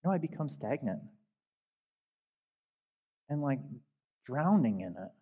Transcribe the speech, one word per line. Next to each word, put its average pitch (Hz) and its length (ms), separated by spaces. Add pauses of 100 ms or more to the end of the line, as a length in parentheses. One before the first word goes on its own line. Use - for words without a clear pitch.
no, 180 80
I 190 60
become 156 320
stagnant. 123 540 (2250)
And, 147 140
like, 135 160 (640)
drowning 151 560
in 87 160
it. 92 260